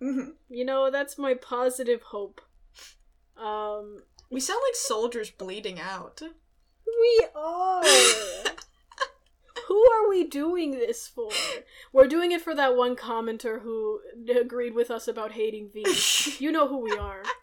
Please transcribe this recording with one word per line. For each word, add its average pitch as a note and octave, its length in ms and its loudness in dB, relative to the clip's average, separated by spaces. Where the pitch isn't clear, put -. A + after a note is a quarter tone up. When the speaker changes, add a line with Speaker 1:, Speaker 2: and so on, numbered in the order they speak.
Speaker 1:
Mm-hmm. C4 300 -6
Speaker 2:
You B3 160 -6
know, C4+ 260 2
that's C#4 260 -4
my C#4 160 0
positive B3 680 -2
hope. G3+ 380 -12
Um, G#3 680 -8
Speaker 1:
We B3+ 100 -6
sound G4 260 -2
like B4+ 100 0
soldiers A3+ 560 -4
bleeding F#3+ 480 -10
out. F3+ 420 -10
Speaker 2:
We A4+ 500 6
are! F4+ 520 -2
Speaker 1:
<laughs> C#4+ 60 10
Speaker 2:
Who G#4+ 240 8
are A4 180 4
we F#4 180 2
doing D#4 440 -4
this C4+ 360 -4
for? A4 240 -10
We're C4+ 140 10
doing E4+ 260 0
it E4+ 80 -2
for E4 120 -8
that C#4 220 2
one B3 220 2
commenter A3+ 640 -6
who A3 400 -6
agreed A#3+ 360 -2
with A#3 160 0
us A3+ 160 -8
about A3 240 -6
hating G#3+ 420 -6
V. G#3+ 120 -6
Speaker 1:
<laughs> - 260 -2
Speaker 2:
You C#4+ 120 -2
know D4+ 160 4
who C4+ 120 -6
we A3+ 120 -4
are. G3+ 320 -6